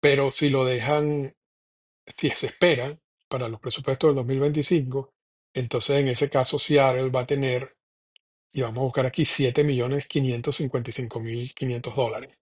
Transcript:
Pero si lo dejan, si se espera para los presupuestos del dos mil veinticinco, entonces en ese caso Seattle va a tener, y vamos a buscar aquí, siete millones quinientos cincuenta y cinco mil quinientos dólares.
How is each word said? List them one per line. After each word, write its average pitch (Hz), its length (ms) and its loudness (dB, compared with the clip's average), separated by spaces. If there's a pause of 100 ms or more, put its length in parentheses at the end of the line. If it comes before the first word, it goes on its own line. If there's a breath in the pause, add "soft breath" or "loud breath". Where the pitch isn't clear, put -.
Pero 139 320 4
si 147 180 2
lo 131 140 2
dejan, 139 720 0 (680)
si - 240 -2
se - 180 -6
espera 147 500 0 (300)
para 123 200 -4
los 113 120 -8
presupuestos 135 480 0
del 143 80 4
dos 127 100 -2
mil 135 140 0
veinticinco, 143 720 0 (400)
entonces 131 460 0
en 135 80 2
ese 123 200 0
caso 139 300 0
Seattle 131 520 4
va 127 100 0
a 123 60 -4
tener, 131 500 -2 (760)
y 139 100 -2
vamos 117 160 -4
a 131 60 0
buscar 127 220 0
aquí, 131 180 0
siete 135 380 2
millones 135 460 0
quinientos 127 480 0
cincuenta 123 340 -4
y - 20 -4
cinco 117 280 -6
mil 117 340 -6
quinientos 123 400 -6
dólares. 120 480 -4